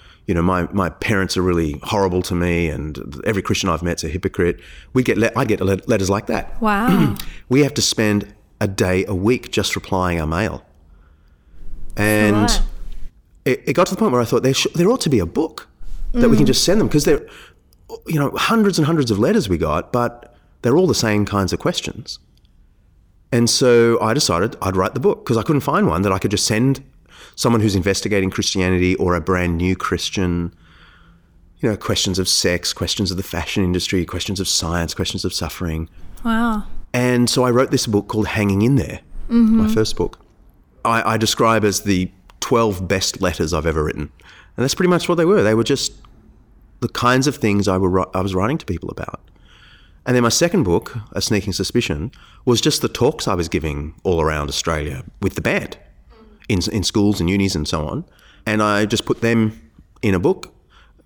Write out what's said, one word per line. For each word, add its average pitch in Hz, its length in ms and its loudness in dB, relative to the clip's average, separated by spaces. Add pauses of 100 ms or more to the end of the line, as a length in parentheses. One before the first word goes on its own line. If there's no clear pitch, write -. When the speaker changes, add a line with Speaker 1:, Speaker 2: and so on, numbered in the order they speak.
(280)
Speaker 1:
you 90 80 0
know, 85 80 2
my, 90 300 2
my 95 160 0
parents 95 480 -2
are 95 40 0
really 85 400 0
horrible 95 400 0
to 90 140 -4
me 87 320 0
and 76 580 -8
every 95 160 -2
Christian 101 260 -2
I've 80 140 -2
met's 85 220 -4
a 80 60 -6
hypocrite?" 87 500 -2 (340)
We'd 127 140 2
get 110 100 2
le-, 110 180 2
I'd 127 120 0
get 107 120 0
le-, 95 280 0
letters 101 240 2
like 98 160 -2
that. - 340 -4
Speaker 2:
Wow. 208 540 2 (160)
Speaker 1:
<clears throat> - 180 -18
We 135 140 4
have 139 100 0
to 113 80 -2
spend 104 500 0 (300)
a 107 60 0
day 95 400 0
a 101 80 -2
week 104 360 0
just - 240 -2
replying 90 460 -2
our 76 60 -2
mail. 87 360 -4 (1300)
And 107 400 4
Speaker 2:
Right. 104 260 2 (840)
Speaker 1:
it, 127 220 0
it 147 60 0
got 175 140 4
to - 80 -4
the - 40 -8
point 214 120 2
where 123 100 2
I 117 40 2
thought 117 180 0
there 135 100 4
sh-, - 200 -2
there 170 160 4
ought 254 120 2
to - 80 0
be 131 100 4
a 85 60 0
book - 420 -4 (460)
that 240 160 4
we 113 80 6
can - 80 6
Speaker 2:
Mm. - 20 4
Speaker 1:
just - 160 2
send 190 160 4
them, 135 100 2
'cause 143 160 2
they're, - 160 2 (840)
you 156 120 0
know, 139 160 0
hundreds 202 420 2
and 156 80 2
hundreds 143 260 0
of 98 80 2
letters 151 300 2
we 87 80 0
got, 78 340 -2
but - 440 -4 (260)
they're 123 160 4
all 185 100 4
the 131 80 4
same 104 300 2
kinds 95 280 0
of 87 60 -2
questions. - 600 -6 (1120)
And 120 180 2
so 117 500 4
I 110 140 0
decided 110 480 0
I'd 95 160 -2
write 95 160 0
the 123 60 -4
book, 180 260 -2
'cause 113 120 0
I 110 60 0
couldn't 147 180 0
find 175 260 0
one 87 160 0
that 104 80 2
I 95 80 0
could 107 120 -2
just 101 140 0
send 123 380 0 (520)
someone 117 260 2
who's 101 140 2
investigating 95 540 0
Christianity 92 640 0
or 90 200 2
a 85 60 -2
brand 87 360 0
new 90 180 2
Christian, 87 800 -2 (1040)
you 123 100 0
know, 104 60 0
questions 95 440 -2
of 92 100 0
sex, - 440 0
questions 92 360 -2
of 90 80 -6
the 95 60 -6
fashion - 400 -4
industry, 90 420 0
questions 92 340 -6
of 95 80 -4
science, 85 460 -2
questions - 320 -6
of 92 80 -4
suffering. 80 560 -6 (340)
Speaker 2:
Wow. 226 400 -2 (300)
Speaker 1:
And 123 340 2
so 127 160 2
I 127 60 2
wrote 123 220 4
this - 160 0
book 101 200 0
called 107 200 -2
Hanging 101 340 2
In 123 140 4
There, 78 240 -2 (320)
Speaker 2:
Mm-hmm. 226 260 6
Speaker 1:
my 214 100 4
first 220 280 2
book. - 240 -4 (680)
I, 113 280 2
I 113 40 2
describe 110 460 2
as 101 180 2
the 92 300 0 (280)
twelve 107 480 0
best 95 340 -2
letters 87 320 -2
I've 78 120 0
ever 78 180 0
written. 73 280 -6 (440)
And 113 80 -2
that's 135 120 0
pretty 180 140 2
much 175 200 2
what 175 60 2
they 165 100 2
were. 190 160 4
They 107 140 4
were 113 80 2
just 131 300 -2 (880)
the 117 80 -2
kinds 127 360 2
of 143 120 -2
things 101 320 2
I 92 80 2
were 95 120 2
wri-, 92 240 0
I 92 80 -2
was 95 140 -2
writing 110 240 0
to - 60 -18
people 85 260 -6
about. - 300 -12 (840)
And 127 100 0
then 123 80 4
my 117 60 4
second 165 340 2
book, 90 340 0 (160)
A 95 80 -4
Sneaking 101 320 -2
Suspicion, 92 580 -4 (320)
was 120 160 4
just 143 220 0
the 120 80 -2
talks - 360 -2
I 113 80 0
was 87 140 -2
giving 76 460 -4 (100)
all 85 180 0
around 76 280 0
Australia 73 540 -6 (180)
with 95 140 -2
the - 60 -8
band - 360 -4 (720)
in, 104 100 2 (140)
in 101 100 -2
schools 101 380 0
and 85 80 0
unis 98 260 0
and 76 100 -2
so 76 220 -4
on. 143 160 -6 (420)
And 107 160 0
I 104 240 2
just 104 200 -2
put - 160 -4
them 113 320 0 (480)
in 104 120 0
a 92 60 2
book. 147 340 -2 (520)